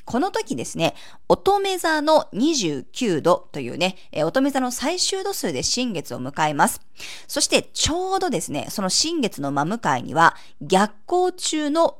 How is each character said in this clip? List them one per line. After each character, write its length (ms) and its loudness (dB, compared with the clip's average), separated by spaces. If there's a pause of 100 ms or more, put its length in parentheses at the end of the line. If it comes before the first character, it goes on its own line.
こ 160 0
の 100 2
時 240 -4
で 100 -4
す 120 -10
ね、 180 2 (340)
乙 240 4
女 260 0
座 240 0
の 300 4
二 220 2
十 380 -2
九 300 0
度 280 4
と 100 -8
い 100 -6
う 80 -8
ね、 180 0 (160)
え 100 0
ー、 40 2
乙 140 2
女 100 2
座 100 0
の 100 0
最 300 -2
終 240 -2
度 80 -2
数 200 -2
で 100 -2
新 300 -2
月 220 -6
を 40 -8
迎 320 -2
え 40 -4
ま 140 4
す。 120 -4 (460)
そ 140 -4
し 80 2
て、 140 4
ち 280 -2
ょ 260 0
う 20 0
ど 100 0
で 140 0
す 100 -8
ね、 160 -4
そ 140 -4
の 80 0
新 300 0
月 200 -2
の 120 -2
真 120 2
向 140 -2
か 180 2
い 60 -4
に 120 -8
は、 220 8 (240)
逆 340 2 (120)
行 260 2
中 380 -2
の 300 2